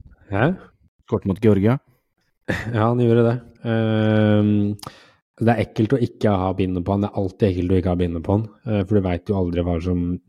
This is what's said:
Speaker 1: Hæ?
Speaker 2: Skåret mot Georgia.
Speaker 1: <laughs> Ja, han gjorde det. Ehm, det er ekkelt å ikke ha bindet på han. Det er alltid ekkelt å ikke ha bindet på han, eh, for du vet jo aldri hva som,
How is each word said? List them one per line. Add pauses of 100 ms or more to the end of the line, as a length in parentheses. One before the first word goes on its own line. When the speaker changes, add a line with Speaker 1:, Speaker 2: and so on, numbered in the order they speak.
(300)
Speaker 1:
Hæ? (500)
Speaker 2:
Skåret
mot
Georgia. (720)
Speaker 1:
<laughs>
Ja,
han
gjorde
det. (240)
Ehm, (640)
det
er
ekkelt
å
ikke
ha
bindet
på
han.
Det
er
alltid
ekkelt
å
ikke
ha
bindet
på
han, (180)
eh,
for
du
vet
jo
aldri
hva
som, (100)